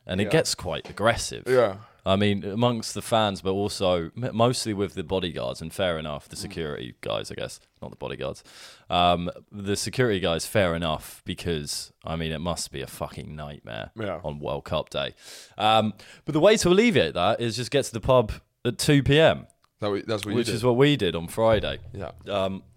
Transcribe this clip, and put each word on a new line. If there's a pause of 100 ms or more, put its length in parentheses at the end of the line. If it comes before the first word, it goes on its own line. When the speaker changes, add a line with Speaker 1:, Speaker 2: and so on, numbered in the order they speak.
Speaker 1:
And
Speaker 2:
Yeah.
Speaker 1:
it
gets
quite
aggressive.
Speaker 2:
Yeah. (280)
Speaker 1:
I
mean,
amongst
the
fans,
but
also
m-,
mostly
with
the
bodyguards,
and
fair
enough,
the
Speaker 2:
Mm.
Speaker 1:
security
guys,
I
guess, (200)
not
the
bodyguards. (460)
Um, (200)
the
security
guys,
fair
enough,
because, (100)
I
mean,
it
must
be
a
fucking
nightmare
Speaker 2:
Yeah.
Speaker 1:
on
World
Cup
day. (420)
Um, (320)
but
the
way
to
alleviate
that
is
just
get
to
the
pub (340)
at
two
P
M. (340)
Speaker 2:
That
we,
that's
what
you
Speaker 1:
Which
Speaker 2:
did.
Speaker 1:
is
what
we
did
on
Friday. (160)
Speaker 2:
Yeah. (180)
Speaker 1:
Um, (140)